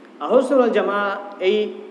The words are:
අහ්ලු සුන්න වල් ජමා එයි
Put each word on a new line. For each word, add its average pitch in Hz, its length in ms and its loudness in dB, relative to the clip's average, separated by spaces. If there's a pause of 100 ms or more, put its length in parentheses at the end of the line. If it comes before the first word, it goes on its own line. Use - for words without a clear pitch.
(180)
අහ්ලු 190 240 2
සුන්න 262 180 2
වල් 233 120 4
ජමා 202 360 0 (300)
එයි 208 240 2 (300)